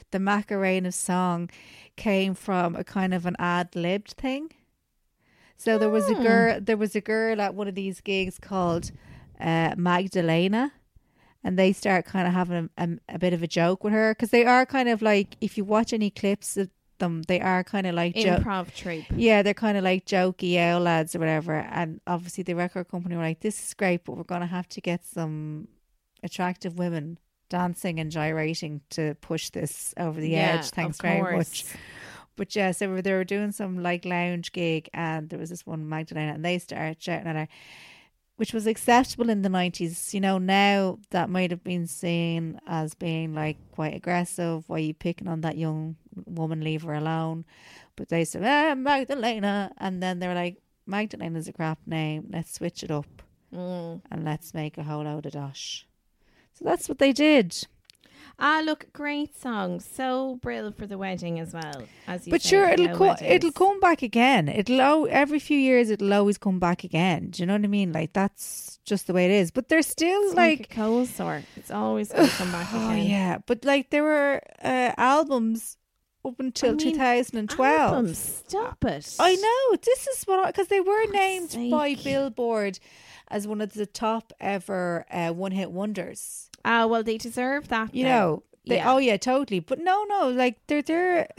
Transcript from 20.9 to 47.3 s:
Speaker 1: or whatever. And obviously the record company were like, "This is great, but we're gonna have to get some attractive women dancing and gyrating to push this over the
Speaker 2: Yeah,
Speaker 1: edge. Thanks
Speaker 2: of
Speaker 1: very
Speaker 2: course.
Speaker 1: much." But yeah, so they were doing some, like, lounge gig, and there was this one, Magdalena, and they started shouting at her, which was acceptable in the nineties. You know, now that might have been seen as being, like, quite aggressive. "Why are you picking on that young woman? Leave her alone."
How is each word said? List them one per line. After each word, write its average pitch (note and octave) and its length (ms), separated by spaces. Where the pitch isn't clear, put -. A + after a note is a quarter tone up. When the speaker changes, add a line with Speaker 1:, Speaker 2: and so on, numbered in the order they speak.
Speaker 1:
or E3+ 40
whatever. D#3+ 360
And D#3+ 520
obviously F3 360
the F3 120
record F3 320
company F3 300
were E3 60
like, D#3+ 180
"This G#3+ 260
is - 60
great, F3+ 320
but - 100
we're E3+ 80
gonna F3 220
have F3+ 240
to - 120
get F3 240
some D#3 640
attractive F3+ 560
women E3+ 400
dancing F3 500
and D#3 120
gyrating D#3 720
to D3+ 240
push - 340
this - 480
over D#3+ 240
the D#3 80
Speaker 2:
Yeah, D#3+ 300
Speaker 1:
edge. D3 100
Thanks E3 300
Speaker 2:
of - 40
Speaker 1:
very E3+ 160
Speaker 2:
course. F3+ 460
Speaker 1:
much." - 100
But - 200
yeah, F#3+ 160
so F#3+ 300
they G3 100
were F#3 120
doing G3+ 280
some, F#3 320
like, F3 220
lounge F3 480
gig, E3 400
and D#3+ 360
there E3 80
was E3 140
this F3 160
one, D#3 220
Magdalena, D#3 440
and D3+ 120
they F3+ 120
started D#3+ 420
shouting E3 280
at D#3 80
her, D#3 120
which - 160
was A3 120
acceptable A#3 640
in G3+ 140
the G3 60
nineties. F3+ 640
You G3 60
know, F#3+ 180
now G3 580
that F3 180
might F3+ 220
have F3 120
been F3+ 220
seen E3 800
as D#3 300
being, D#3+ 400
like, D#3 220
quite D#3 220
aggressive. F3 760
"Why E3+ 100
are - 20
you D#3 160
picking E3+ 320
on E3 140
that D#3+ 180
young D#3 360
woman? D#3+ 360
Leave D#3 200
her D#3+ 140
alone." D#3+ 500